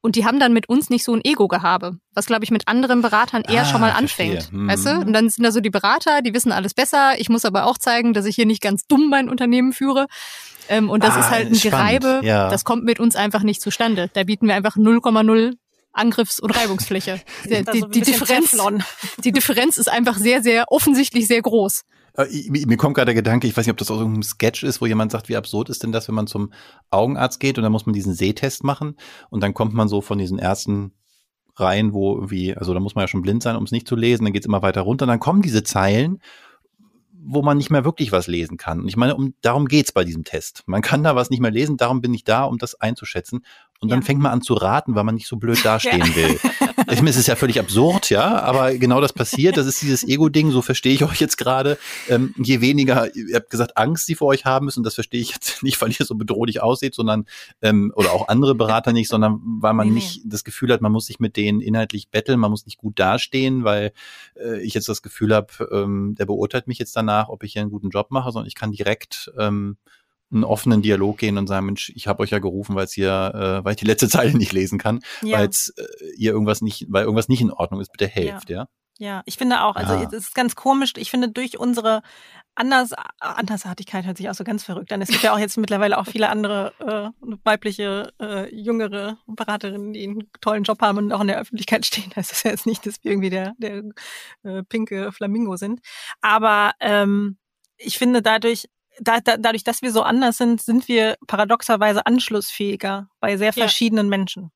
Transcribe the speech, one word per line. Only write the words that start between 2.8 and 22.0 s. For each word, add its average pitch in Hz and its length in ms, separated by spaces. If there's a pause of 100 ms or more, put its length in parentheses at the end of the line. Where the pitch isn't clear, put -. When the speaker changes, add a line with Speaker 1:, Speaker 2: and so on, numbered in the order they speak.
Speaker 1:
Beratern 226 420
eher 233 180
Speaker 2:
Ah, 247 40
Speaker 1:
schon 139 160
mal 220 120
Speaker 2:
verstehe. - 400
Speaker 1:
anfängt, 82 180
Speaker 2:
Hm. 98 160
Speaker 1:
weißt 98 200
du? 185 40 (140)
Und 214 80
dann 220 160
sind 233 140
da 233 80
so 214 80
die 214 100
Berater, 262 540
die 233 100
wissen 240 180
alles 185 220
besser. 269 460
Ich - 100
muss 233 160
aber 196 200
auch 254 120
zeigen, 233 360
dass 208 120
ich 208 100
hier 233 120
nicht 214 140
ganz 208 260
dumm 294 220
mein 269 200
Unternehmen 247 440
führe. 269 340 (600)
Ähm, 214 220
und 208 140
das - 120
Speaker 2:
Ah, - 40
Speaker 1:
ist - 100
halt 226 220
ein 226 40
Speaker 2:
spannend. 214 480
Speaker 1:
Gereibe, 262 200
Speaker 2:
Ja. 107 260
Speaker 1:
das 185 140
kommt 240 200
mit 226 160
uns 233 160
einfach 208 280
nicht 208 180
zustande. 208 520
Da 196 100
bieten 208 240
wir 202 80
einfach 202 200
null 220 260
Komma 220 220
null 226 320 (380)
Angriffs- 233 460
und 208 120
Reibungsfläche. 196 680 (140)
Speaker 2:
<laughs> - 160
Speaker 1:
Der, 214 100
Speaker 3:
Also 220 120
Speaker 1:
die, 220 120
Speaker 3:
ein 208 80
Speaker 1:
die 233 80
Speaker 3:
bisschen 262 140
Speaker 1:
Differenz, 254 380
Speaker 3:
Teflon. 208 320 (400)
Speaker 1:
die 247 80
Differenz 254 460
ist - 120
einfach 233 280
sehr, 240 240
sehr 233 300
offensichtlich 262 560
sehr 233 140
groß. 208 420 (340)